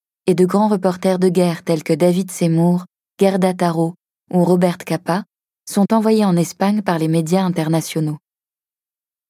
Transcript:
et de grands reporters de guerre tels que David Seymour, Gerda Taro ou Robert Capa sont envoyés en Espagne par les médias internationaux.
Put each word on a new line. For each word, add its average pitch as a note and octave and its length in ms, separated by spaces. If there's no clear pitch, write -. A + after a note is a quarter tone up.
et F#3 60
de F3 100
grands G3+ 240
reporters F#3 500
de F#3 100
guerre F3 360
tels D#3+ 180
que E3 120
David F3+ 360
Seymour, F3 540
Gerda F#3+ 340
Taro E3+ 420
ou F3 120
Robert F3 340
Capa E3 460
sont G3+ 240
envoyés A3 320
en F3+ 120
Espagne G3 460
par F3 180
les D#3+ 80
médias E3 340
internationaux. D#3+ 760